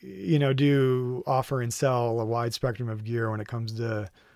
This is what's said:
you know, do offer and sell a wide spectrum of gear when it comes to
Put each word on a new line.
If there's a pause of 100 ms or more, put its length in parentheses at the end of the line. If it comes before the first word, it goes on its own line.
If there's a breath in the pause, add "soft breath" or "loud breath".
you
know,
do
offer
and
sell
a
wide
spectrum
of
gear
when
it
comes
to (260 soft breath)